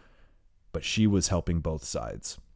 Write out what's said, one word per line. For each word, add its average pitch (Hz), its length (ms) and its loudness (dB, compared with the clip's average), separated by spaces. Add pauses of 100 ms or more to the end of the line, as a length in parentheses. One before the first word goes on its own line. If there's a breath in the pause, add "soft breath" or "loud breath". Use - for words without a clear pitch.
(720 soft breath)
But 78 140 -6
she 110 220 4
was 98 220 4
helping 85 320 0
both 78 220 -4
sides. 55 560 -8 (180)